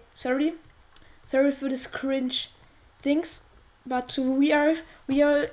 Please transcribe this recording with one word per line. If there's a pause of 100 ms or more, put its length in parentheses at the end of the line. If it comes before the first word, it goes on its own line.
(140)
sorry. (680)
Sorry
for
this
cringe (480)
things, (400)
but
we
are, (280)
we
are